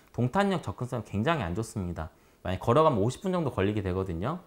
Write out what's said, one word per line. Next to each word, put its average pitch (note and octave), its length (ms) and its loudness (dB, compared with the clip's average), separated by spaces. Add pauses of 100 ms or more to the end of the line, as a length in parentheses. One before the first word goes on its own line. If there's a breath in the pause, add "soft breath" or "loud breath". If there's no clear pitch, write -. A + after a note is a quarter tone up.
(120 soft breath)
동탄역 F#3 500 2
접근성이 A#2+ 440 -6
굉장히 B2+ 360 0
안 E2+ 120 -2
좋습니다. F2 560 -6 (320 soft breath)
만약 F#2 160 -2
걸어가면 C#3+ 400 4
오십 A2+ 240 0
분 F#3 100 -2
정도 E3+ 180 0
걸리게 G#2 320 2
되거든요. F#2+ 640 -2